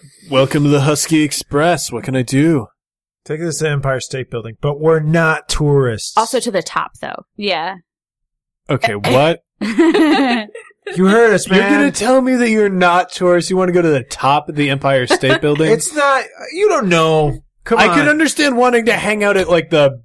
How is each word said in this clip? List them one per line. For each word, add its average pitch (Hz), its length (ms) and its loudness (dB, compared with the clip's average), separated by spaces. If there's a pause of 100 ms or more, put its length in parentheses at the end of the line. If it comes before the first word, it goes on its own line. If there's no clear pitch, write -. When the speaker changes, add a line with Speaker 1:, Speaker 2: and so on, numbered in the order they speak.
(140)
Speaker 1:
<laughs> - 180 -16
Welcome 135 340 2
to 143 40 2
the 143 120 2
Husky 156 420 0
Express. 147 680 -2
What 113 120 -8
can 135 120 -4
I 131 60 0
do? 139 460 0 (580)
Speaker 2:
Take 156 160 -10
us 160 160 -6
to 156 80 -6
the 151 60 0
Empire 135 280 -2
State 131 300 -10
Building, 113 320 -12
but 147 180 -4
we're 160 200 2
not 156 500 0
tourists. 139 680 0
Speaker 3:
Also 226 240 -2
to 220 120 -6
the 185 100 -2
top, - 300 -6 (100)
though. - 220 -12 (120)
Speaker 4:
Yeah. 185 420 -6 (920)
Speaker 1:
Okay, 120 260 -2
what? 127 440 0 (220)
Speaker 4:
<laughs> 269 840 2 (480)
Speaker 2:
You 185 120 2
heard 220 260 6
us, 180 140 -2
Speaker 1:
You're 190 100 2
Speaker 2:
man. 196 140 2
Speaker 1:
gonna 294 200 2
tell 254 300 0
me 254 140 0
that 240 140 0
you're 214 200 2
not 180 420 2
tourists? 175 400 2
You 185 60 0
wanna 185 160 0
go 180 80 2
to 165 80 2
the 135 140 0
top 143 440 -2
of 156 80 -10
the 147 140 0
Empire 135 360 0
State - 360 0
Speaker 2:
<laughs> - 0 -
Speaker 1:
Building? 151 280 0
Speaker 2:
It's - 240 0
not, 277 300 0 (300)
you 403 160 2
don't 285 180 0
know. 160 520 0 (260)
Come 226 140 0
Speaker 1:
I 220 100 4
Speaker 2:
on. 233 80 2
Speaker 1:
could 294 100 2
understand 302 480 0
wanting 240 300 2
to 226 80 0
hang 208 280 -2
out 202 140 2
at, 180 140 0
like, 165 200 0
the 143 360 2